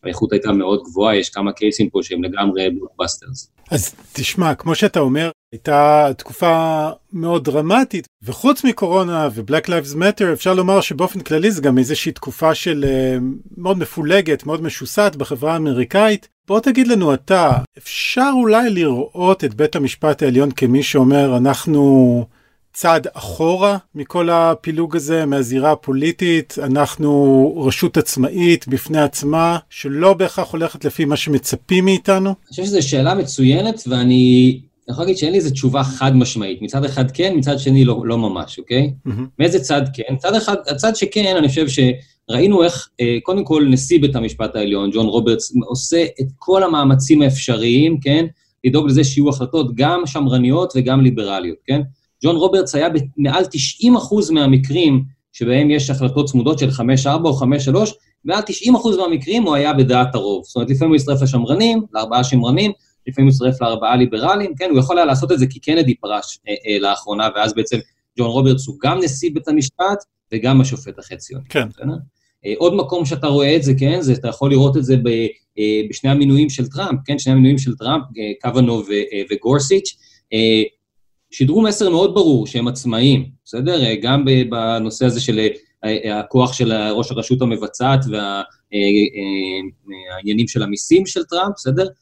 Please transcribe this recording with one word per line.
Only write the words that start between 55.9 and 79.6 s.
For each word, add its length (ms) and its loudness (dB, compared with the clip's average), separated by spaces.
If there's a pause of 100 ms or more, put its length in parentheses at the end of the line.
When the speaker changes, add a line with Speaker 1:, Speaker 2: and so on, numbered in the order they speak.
Speaker 1:
החלטות 360 0
צמודות 320 0
של 120 0
חמש 360 0
ארבע 220 0
או 60 2
חמש 300 0
שלוש, 300 0 (300)
מעל 220 -2
תשעים 280 2
אחוז 220 2
מהמקרים 460 -2
הוא 120 0
היה 180 0
בדעת 420 2
הרוב. 300 -4
זאת 120 -12
אומרת, 140 -4
לפעמים 200 0
הוא 60 6
הצטרף 260 0
לשמרנים, 600 0 (100)
לארבעה 320 -2
שמרנים, 480 2 (340)
לפעמים 220 4
הוא 60 6
הצטרף 280 0
לארבעה 340 0
ליברלים, 580 0
כן? 160 -6
הוא 80 4
יכול 200 0
היה 80 4
לעשות 260 0
את 60 2
זה 80 2
כי 140 -10
קנדי 340 0
פרש, 440 -8 (100)
אה, 60 -4 (120)
אה, 120 -2
לאחרונה, 580 -2
ואז 180 -2
בעצם 240 -2 (400)
ג'ון 80 0
רוברטס 400 2
הוא 160 -14
גם 200 0
נשיא 320 -4
בית 140 -6
המשפט 560 -2 (280)
וגם 280 4
השופט 380 -4
החציוני. 500 -16
Speaker 2:
כן. 200 -2
Speaker 1:
בסדר? 260 -8 (520)
אה, 100 -4
עוד 180 2
מקום 300 -2
שאתה 220 -6
רואה 300 2
את 60 0
זה, 120 2
כן? 260 0
זה, 120 0
אתה 160 -2
יכול 220 -2
לראות 260 4
את 80 0
זה 120 2
ב-, 300 0 (320)
אה, 220 0 (100)
בשני 200 -4
המינויים 400 2
של 180 -6
טראמפ, 360 -6
כן? 140 -4
שני 140 -2
המינויים 260 6
של 180 -4
טראמפ, 280 -4 (140)
אה, 140 -8 (100)
קוונו 300 2
ו-, 200 -4
אה, 380 -4
וגורסיץ', 640 -2 (360)